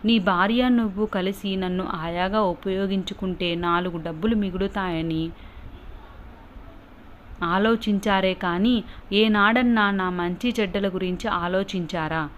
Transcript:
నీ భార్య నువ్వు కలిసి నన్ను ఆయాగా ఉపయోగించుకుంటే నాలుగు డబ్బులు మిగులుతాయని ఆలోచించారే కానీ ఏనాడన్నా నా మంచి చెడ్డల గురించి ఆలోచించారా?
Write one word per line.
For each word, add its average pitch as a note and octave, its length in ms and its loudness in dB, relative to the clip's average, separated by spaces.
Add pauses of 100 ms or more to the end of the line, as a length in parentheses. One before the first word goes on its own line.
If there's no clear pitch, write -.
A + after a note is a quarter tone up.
నీ A3+ 140 6
భార్య G3+ 500 4
నువ్వు G#3+ 360 2
కలిసి G3 500 -2
నన్ను F#3 380 -2
ఆయాగా F3 480 0
ఉపయోగించుకుంటే F#3 1120 -2
నాలుగు F3 420 0
డబ్బులు E3 380 -2
మిగులుతాయని F3+ 880 -2 (2250)
ఆలోచించారే G3 880 2
కానీ F#3+ 420 2 (360)
ఏనాడన్నా G#3+ 800 4
నా F#3 180 0
మంచి F3+ 500 -2
చెడ్డల G3+ 280 0
గురించి F3+ 400 -2
ఆలోచించారా? F3 1120 -2